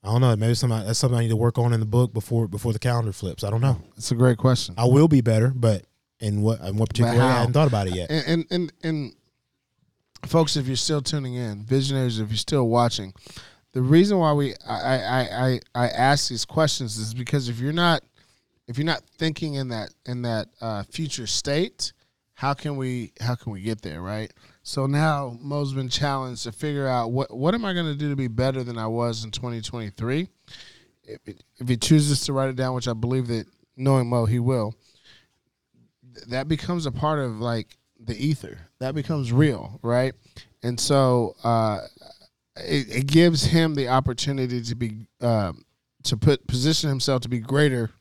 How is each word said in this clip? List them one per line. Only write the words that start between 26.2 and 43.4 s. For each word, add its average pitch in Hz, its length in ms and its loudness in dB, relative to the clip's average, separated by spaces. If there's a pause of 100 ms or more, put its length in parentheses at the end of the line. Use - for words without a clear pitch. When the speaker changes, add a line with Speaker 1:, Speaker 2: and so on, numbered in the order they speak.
Speaker 2:
to 113 80 -10
figure 143 340 -4
out 123 240 0
what, 131 260 -4
what 147 180 0
am 233 100 -4
I 190 80 -2
gonna 165 240 -2
do 147 140 -2
to 143 40 -2
be 135 140 -2
better 127 340 -2
than 117 160 -8
I 110 80 -4
was 117 380 -2
in 107 80 -12
twenty 120 280 -8
twenty-three? 117 680 -6 (720)
If - 240 -16
it, - 160 -18 (140)
if 123 120 -8
he 123 80 2
chooses 147 500 4
to 143 60 -2
write 135 160 0
it 127 80 -4
down, 127 180 -2
which 123 120 -4
I 123 60 -2
believe 120 340 -2
that 113 200 -4 (300)
knowing 131 320 2
Mo, 120 160 2
he 117 140 2
will, 117 360 0 (1400)
th-, - 140 -20
that 131 180 -4
becomes 160 400 -2
a 131 60 -4
part 151 260 0
of, 117 220 -4
like, 117 360 -4 (220)
the 113 160 -8
ether. 135 440 -4 (200)
That 131 160 -6
becomes 139 380 -4
real, 123 500 2
right? 123 320 0 (480)
And 120 160 -4
so, 127 640 2
uh, 113 380 0 (760)
it, 120 420 -4
it 135 100 0
gives 160 340 6